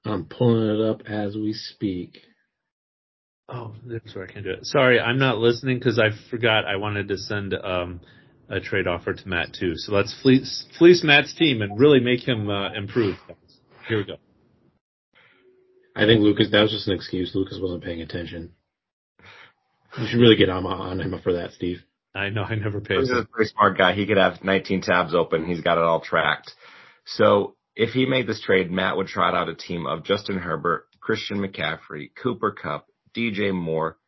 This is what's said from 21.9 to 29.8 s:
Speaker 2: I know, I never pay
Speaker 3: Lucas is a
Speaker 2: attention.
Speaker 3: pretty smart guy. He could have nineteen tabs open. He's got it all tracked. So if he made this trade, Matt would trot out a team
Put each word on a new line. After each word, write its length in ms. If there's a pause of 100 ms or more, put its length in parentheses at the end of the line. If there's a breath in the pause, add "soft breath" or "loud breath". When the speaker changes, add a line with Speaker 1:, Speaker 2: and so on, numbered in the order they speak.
Speaker 2:
I 140
know, 140
I 120
never 260
pay 140
Speaker 3:
Lucas 140
is 20
a 80
Speaker 2:
attention. 140
Speaker 3:
pretty 180
smart 260
guy. 160
He 120
could 120
have 260
nineteen 380
tabs 320
open. 320
He's 160
got 160
it 60
all 180
tracked. 520 (520 soft breath)
So 500 (200)
if 180
he 120
made 220
this 140
trade, 300
Matt 260
would 100
trot 280
out 140
a 60
team 300